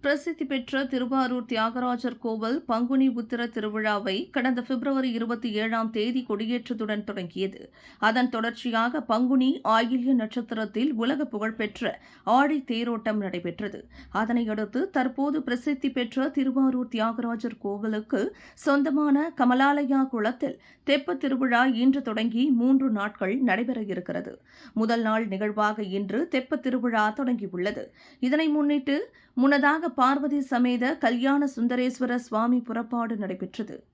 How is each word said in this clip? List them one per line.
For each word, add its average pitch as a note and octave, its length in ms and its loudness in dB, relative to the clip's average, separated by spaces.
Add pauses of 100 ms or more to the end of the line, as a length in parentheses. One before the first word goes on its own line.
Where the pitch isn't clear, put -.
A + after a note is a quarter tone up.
பிரசித்தி D#4 380 0
பெற்ற C4+ 400 -2
திருவாரூர் B3+ 600 0
தியாகராஜர் A#3+ 720 -2
கோவில் A3+ 440 -2
பங்குனி B3 460 2
உத்திர A#3 380 -4
திருவிழாவை G#3+ 840 -2
கடந்த B3 320 0
பிப்ரவரி C4 500 -2
இருபத்தி A3+ 400 -4
ஏழாம் A3+ 380 0
தேதி A#3+ 380 -2
கொடியேற்றத்துடன் A3 760 -4
தொடங்கியது. F#3+ 680 -6 (260)
அதன் A#3 300 4
தொடர்ச்சியாக A#3 760 -2
பங்குனி B3+ 640 2
ஆயில்ய A#3+ 500 2
நட்சத்திரத்தில் A3 800 -2
உலக C4 300 0
புகழ்பெற்ற G#3+ 760 -4 (240)
ஆழி C4+ 440 4
தேரோட்டம் A3+ 480 -2
நடைபெற்றது. F#3+ 720 -6 (260)
அதனையடுத்து A3 760 0
தற்போது C4+ 520 0
பிரசித்தி C4+ 480 -2
பெற்ற C4 380 -2
திருவாரூர் C4 600 0
தியாகராஜர் A3+ 680 -4
கோவிலுக்கு G#3+ 800 -4 (180)
சொந்தமான D4 840 2
கமலாலயா C4+ 720 4
குளத்தில் A#3+ 520 -2 (260)
தெப்பத் C#4+ 340 0
திருவிழா B3+ 440 2
இன்று C4 380 4
தொடங்கி A3+ 420 0
மூன்று C4 460 4
நாட்கள் G#3 460 -2
நடைபெற A#3 460 0
இருக்கிறது. F#3 580 -6 (340)
முதல் A3+ 280 2
நாள் A3 240 0
நிகழ்வாக G#3+ 560 0
இன்று G3+ 480 -2
தெப்பத் B3+ 320 -2
திருவிழா A3+ 500 0
தொடங்கியுள்ளது. G3+ 760 -4 (320)
இதனை D4+ 300 2
முன்னிட்டு D4 640 0 (220)
முன்னதாக C#4+ 560 4
பார்வதி C#4 500 2
சமேத B3 580 2
கல்யாண C4+ 580 2
சுந்தரேஸ்வர B3 580 0
சுவாமி A#3+ 460 2
புறப்பாடு A#3 560 -4
நடைபெற்றது. F#3+ 760 -8